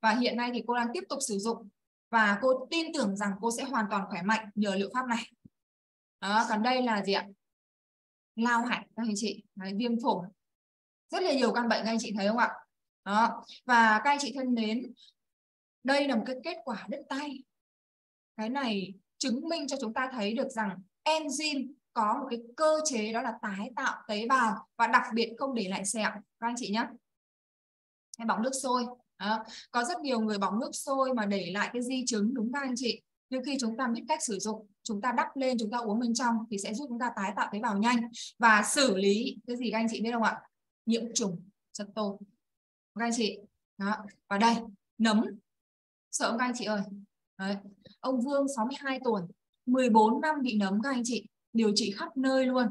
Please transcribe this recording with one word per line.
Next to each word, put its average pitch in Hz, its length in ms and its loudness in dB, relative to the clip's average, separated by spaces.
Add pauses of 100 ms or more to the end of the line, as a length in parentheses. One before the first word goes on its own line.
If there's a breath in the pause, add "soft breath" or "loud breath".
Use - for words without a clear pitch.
Và 220 140 4
hiện 240 220 2
nay 240 180 -2
thì 214 120 -2
cô 240 80 0
đang 240 180 0
tiếp 359 160 -6
tục 294 100 -4 (100)
sử 202 100 0
dụng. 220 300 -4 (420)
Và 208 320 4
cô 262 280 4
tin 330 240 0
tưởng 202 220 2
rằng 202 140 -2 (100)
cô 233 160 0
sẽ 277 80 -4
hoàn 247 260 -2
toàn 196 180 -2
khỏe 175 140 -6
mạnh 208 320 0
nhờ 202 200 2
liệu 196 200 -2
pháp 254 120 -2
này. 233 260 -4 (880)
Đó, 214 280 2
còn 214 140 2
đây 254 200 2
là 214 220 2
gì 196 80 0
ạ? 185 140 0 (1120)
Lao 233 280 2
hạch 240 180 -2 (140)
các 226 60 -4
anh 220 140 0
chị. 208 260 -4 (120)
Đấy, 190 220 -8
viêm 233 260 0
phổi. 185 240 0 (840)
Rất 381 120 0
là 359 100 2
nhiều 240 200 4
căn 233 160 0
bệnh 208 160 2
các 220 60 0
anh 226 100 2
chị 240 160 -6
thấy 202 120 2
không 226 100 2
ạ? 208 120 4 (540)
Đó. 214 400 2 (220 loud breath)
Và 226 380 8
các 285 60 4
anh 285 100 4
chị 254 160 -4
thân 254 180 0
mến, 226 380 -2 (920 soft breath)
đây 277 240 4
là 247 80 2
một 208 100 0
cái 254 180 -6
kết 330 200 -6
quả 214 240 -6
đất 254 200 -6
tay. 277 340 -6 (960)
Cái 220 120 -6
này 220 460 -2 (240)
chứng 277 300 -2
minh 320 180 -4
cho 269 140 -4
chúng 220 140 -4
ta 262 180 -2
thấy 214 200 -2
được 254 160 -2
rằng 202 300 -4 (260)
enzyme 294 680 -2 (200)
có 220 280 2
một 277 100 -6
cái 233 80 -4 (180)
cơ 311 280 4
chế 226 280 -2
đó 233 100 -2
là 240 100 -4 (100)
tái 208 340 -6
tạo 269 320 -2
tế 214 180 -2
bào 254 500 2
và 233 100 2
đặc 240 160 4 (120)
biệt 226 240 0
không 277 160 -4
để 202 140 -2
lại 190 180 -4
sẹo. 214 240 -2
Các - 380 -10
anh 240 80 -4
chị 220 160 -6
nhé. 226 120 0 (1300)
Hay 226 80 -6
bỏng 202 160 2
nước 269 100 0 (100)
sôi. 247 240 0 (320)
Đó. 220 260 -2 (260 loud breath)
Có 240 140 0
rất 349 160 -4
nhiều 254 200 0
người 214 180 0
bỏng 202 220 2
nước 285 120 -4
sôi 269 420 0
mà 214 120 0
để 196 280 -2
lại 202 180 -2
cái 247 100 -2
di 254 240 -2
chứng 220 280 0
đúng 240 180 -2
các 285 80 -2
anh 254 160 -4
chị. 247 260 -4 (280)
Nhưng 254 140 -4
khi 277 160 -4
chúng 226 160 -2
ta 262 100 -2
biết 233 220 -2
cách 311 140 0
sử 196 160 -4
dụng, 214 280 -6 (160)
chúng 202 180 -6
ta 247 160 -2
đắp 294 200 -2
lên, 254 240 0
chúng 208 100 -4
ta 240 80 -2
uống 220 200 0
bên 233 160 0
trong 233 220 2 (140)
thì 196 80 -4
sẽ 214 160 -6
giúp 285 140 -6
chúng 240 100 -8
ta 240 180 -2
tái 202 200 -2
tạo 247 160 -2
tế 202 60 -4
bào 208 200 -2
nhanh 233 300 2 (300 loud breath)
và 214 280 6
xử 226 300 4
lý 202 400 4 (100)
cái 240 100 -4
gì 240 140 -2
các 214 80 0
anh 233 120 2
chị 202 100 -4
biết 226 120 -2
không 233 100 0
ạ? - 180 0 (460)
Nhiễm 226 160 2 (120)
trùng, 196 340 -2 (240)
chất 208 220 -10
tô. 202 260 -4 (800)
Các 233 60 -2
anh 233 120 0
chị. 214 220 0 (400)
Đó. 202 140 -2 (360)
Và 202 100 0
đây, 233 160 6 (440)
nấm. 220 260 4 (840)
Sợ 233 200 0
không 233 80 0
các 254 60 2
anh 247 100 0
chị 233 100 -6
ơi? 208 160 -2 (580)
Đấy. 196 180 -2 (440 loud breath)
Ông 254 200 0
Vương 277 260 2 (100)
sáu 220 100 0
mươi 277 120 -4
hai 269 260 -4
tuổi, 214 180 0 (440)
mười 254 240 4
bốn 226 300 6
năm 311 220 2
bị 233 140 0
nấm 202 260 2
các 277 80 0
anh 247 140 0
chị, 240 220 -4 (260)
điều 220 220 4
trị 202 220 0
khắp 330 200 -8
nơi 262 300 4
luôn. 254 240 4